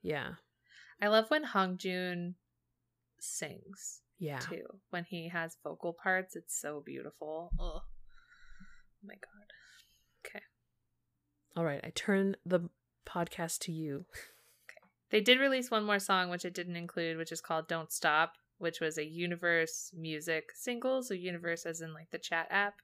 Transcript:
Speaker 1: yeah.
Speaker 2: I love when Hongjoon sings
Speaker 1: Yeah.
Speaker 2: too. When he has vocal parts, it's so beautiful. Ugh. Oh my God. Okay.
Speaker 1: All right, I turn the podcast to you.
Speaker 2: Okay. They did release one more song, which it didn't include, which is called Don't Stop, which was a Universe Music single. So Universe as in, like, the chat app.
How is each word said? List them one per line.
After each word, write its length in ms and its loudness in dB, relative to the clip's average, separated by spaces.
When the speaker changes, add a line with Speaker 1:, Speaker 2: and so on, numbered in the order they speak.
Speaker 1:
yeah. 340 -4
Speaker 2:
I 60 4
love 220 8
when 160 4
Hongjoon 920 0
sings 800 -8
Speaker 1:
Yeah. 220 -4
Speaker 2:
too. 500 -8
When 160 -2
he 240 -6
has 340 -4
vocal 300 -4
parts, 420 0
it's 240 -8
so 220 -6
beautiful. 800 -8
Ugh. 220 -2
Oh 20 -6
my 140 -16
God. 380 -20
Okay. 180 -14
Speaker 1:
All 100 2
right, 180 0
I 80 -8
turn 440 2
the 240 4
podcast 560 -2
to 100 -4
you. 340 -4
Speaker 2:
Okay. 120 -20
They 120 6
did 180 10
release 320 4
one 140 2
more 140 4
song, 300 2
which 160 -4
it 80 -6
didn't 240 -4
include, 400 -2
which 140 -6
is 100 -6
called 260 -2
Don't 240 -4
Stop, 440 4
which 240 -2
was 160 0
a 80 -2
Universe 880 0
Music 600 -2
single. 500 0
So 100 -6
Universe 520 -4
as 160 -6
in, 120 -8
like, 180 -18
the 80 -6
chat 300 0
app. 340 2